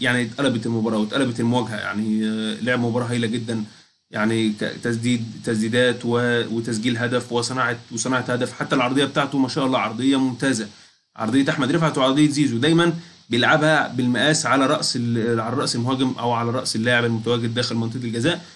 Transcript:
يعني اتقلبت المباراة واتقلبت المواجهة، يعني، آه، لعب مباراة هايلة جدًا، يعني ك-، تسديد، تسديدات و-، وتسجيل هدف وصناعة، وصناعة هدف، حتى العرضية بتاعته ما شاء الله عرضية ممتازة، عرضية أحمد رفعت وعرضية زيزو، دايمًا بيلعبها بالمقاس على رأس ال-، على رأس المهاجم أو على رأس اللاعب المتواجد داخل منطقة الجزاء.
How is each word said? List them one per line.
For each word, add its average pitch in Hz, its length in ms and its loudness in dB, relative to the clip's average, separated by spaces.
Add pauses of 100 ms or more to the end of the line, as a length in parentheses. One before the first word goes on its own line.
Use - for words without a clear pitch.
يعني 123 200 2
اتقلبت 120 440 -2
المباراة 110 320 0
واتقلبت 120 420 -2
المواجهة، 117 360 0
يعني، 107 520 -2
آه، 110 340 -4
لعب 123 180 0
مباراة 120 260 0
هايلة 117 220 -2
جدًا، 113 360 -4 (480)
يعني 113 380 0
ك-، 104 140 -4 (200)
تسديد، 117 420 0 (180)
تسديدات 120 640 0
و-، 117 500 0
وتسجيل 117 420 -2
هدف 120 340 -2
وصناعة، 120 460 -2 (140)
وصناعة 127 300 -2
هدف، 120 320 -2
حتى 139 220 -4
العرضية 131 300 2
بتاعته 139 320 -2
ما 131 100 4
شاء 135 180 -2
الله 131 140 0
عرضية 120 380 0
ممتازة، 127 500 0 (480)
عرضية 120 340 2
أحمد 135 220 0
رفعت 160 260 2
وعرضية 139 320 4
زيزو، 131 280 0
دايمًا 165 360 4 (360)
بيلعبها 135 580 4
بالمقاس 123 580 2
على 131 200 4
رأس - 300 0
ال-، 117 440 0
على 113 160 -2
رأس 131 200 -2
المهاجم 127 440 0
أو 120 120 0
على 117 200 0
رأس - 240 -2
اللاعب 120 300 2
المتواجد 117 480 0
داخل 117 220 -2
منطقة 113 280 -4
الجزاء. 120 420 -2 (100)